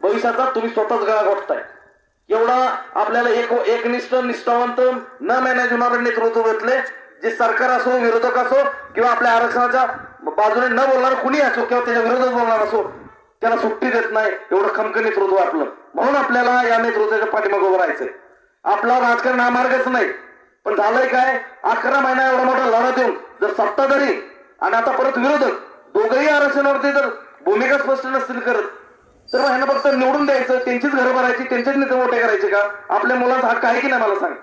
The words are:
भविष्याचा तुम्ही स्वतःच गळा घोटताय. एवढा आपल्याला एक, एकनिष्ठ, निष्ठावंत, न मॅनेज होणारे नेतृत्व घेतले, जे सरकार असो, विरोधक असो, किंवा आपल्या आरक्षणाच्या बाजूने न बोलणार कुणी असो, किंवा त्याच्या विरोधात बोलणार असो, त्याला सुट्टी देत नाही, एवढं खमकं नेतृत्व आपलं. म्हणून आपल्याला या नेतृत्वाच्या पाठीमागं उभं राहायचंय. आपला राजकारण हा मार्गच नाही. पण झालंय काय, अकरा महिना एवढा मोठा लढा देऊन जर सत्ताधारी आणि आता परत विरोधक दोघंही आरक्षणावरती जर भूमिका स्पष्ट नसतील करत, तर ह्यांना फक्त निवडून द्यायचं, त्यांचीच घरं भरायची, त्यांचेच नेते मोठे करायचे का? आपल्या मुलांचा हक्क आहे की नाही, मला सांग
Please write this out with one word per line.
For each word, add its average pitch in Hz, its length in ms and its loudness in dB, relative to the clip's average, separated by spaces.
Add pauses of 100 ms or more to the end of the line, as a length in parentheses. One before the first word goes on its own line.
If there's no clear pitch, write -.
भविष्याचा 233 520 0
तुम्ही 226 160 -2
स्वतःच 226 300 -2
गळा 214 220 0
घोटताय. 190 420 -2 (640)
एवढा 240 480 2 (180)
आपल्याला 233 340 0
एक, 233 240 0
एकनिष्ठ, 240 640 -2
निष्ठावंत, 240 680 0 (400)
न 196 100 -4
मॅनेज 247 420 0
होणारे 240 260 0
नेतृत्व 226 440 0
घेतले, 214 340 0 (460)
जे 226 80 -2
सरकार 233 400 0
असो, 247 200 0
विरोधक 240 480 2
असो, 262 260 2 (300)
किंवा 233 160 2
आपल्या 233 220 2
आरक्षणाच्या 240 540 2 (360)
बाजूने 220 460 0
न 233 80 0
बोलणार 262 380 2
कुणी 262 260 0
असो, 240 240 0
किंवा 247 200 0
त्याच्या 233 200 0
विरोधात 247 280 0
बोलणार 226 280 2
असो, 214 320 -2 (480)
त्याला 226 160 0
सुट्टी 220 340 -2
देत 226 220 -2
नाही, 214 200 0 (200)
एवढं 202 220 2
खमकं 220 280 -2
नेतृत्व 196 340 0
आपलं. 165 280 0 (300)
म्हणून 262 220 0
आपल्याला 247 520 2
या 226 100 2
नेतृत्वाच्या 220 500 0
पाठीमागं 202 340 0
उभं 185 140 2
राहायचंय. 156 320 -2 (560)
आपला 233 360 2
राजकारण 247 400 0
हा 240 100 2
मार्गच 254 380 0
नाही. 240 200 0 (560)
पण 214 100 -2
झालंय 226 320 2
काय, 254 340 0 (240)
अकरा 247 360 0
महिना 262 300 0
एवढा 247 120 0
मोठा 254 240 0
लढा 233 240 2
देऊन 247 200 0 (300)
जर 190 100 0
सत्ताधारी 269 840 0 (280)
आणि 190 160 0
आता 226 140 0
परत 262 280 0
विरोधक 277 340 2 (420)
दोघंही 247 340 2
आरक्षणावरती 277 640 2
जर 277 160 0 (360)
भूमिका 254 340 2
स्पष्ट 262 280 -2
नसतील 254 320 -4
करत, 233 240 -2 (680)
तर 254 60 0
ह्यांना 269 280 0
फक्त 277 280 2
निवडून 269 320 0
द्यायचं, 254 320 0
त्यांचीच 247 320 -2
घरं 254 240 2
भरायची, 247 280 0
त्यांचेच 254 340 -2
नेते 262 180 0
मोठे 247 280 0
करायचे 208 260 0
का? 202 200 2 (200)
आपल्या 247 280 0
मुलांचा 247 300 0
हक्क 233 180 0
आहे 247 160 2
की 277 80 -2
नाही, 254 140 0
मला 196 180 0
सांग 170 220 -4